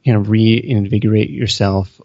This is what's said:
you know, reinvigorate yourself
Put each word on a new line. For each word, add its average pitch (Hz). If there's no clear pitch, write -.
you 131
know, 107
reinvigorate 110
yourself 98